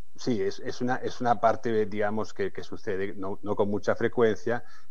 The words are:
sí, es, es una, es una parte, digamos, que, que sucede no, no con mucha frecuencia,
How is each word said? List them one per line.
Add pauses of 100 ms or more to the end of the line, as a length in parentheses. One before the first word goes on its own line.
(160)
sí,
es,
es
una,
es
una
parte,
digamos,
que,
que
sucede
no,
no
con
mucha
frecuencia, (260)